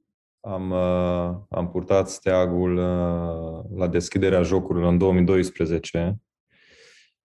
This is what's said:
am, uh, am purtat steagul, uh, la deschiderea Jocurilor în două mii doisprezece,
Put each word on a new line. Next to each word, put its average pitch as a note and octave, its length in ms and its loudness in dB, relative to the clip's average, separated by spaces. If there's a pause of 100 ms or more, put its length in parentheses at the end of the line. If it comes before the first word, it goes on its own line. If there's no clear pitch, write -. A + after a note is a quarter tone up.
(400)
am, F#2 300 -6
uh, F2+ 680 0 (120)
am F2 220 -4
purtat F#2 380 0
steagul, F2+ 680 0
uh, F2 1000 -4
la F#2 100 0
deschiderea F#2 540 2
Jocurilor F2 480 0
în F2 80 4
două F#2+ 140 4
mii F2+ 120 4
doisprezece, F2 920 0 (1080)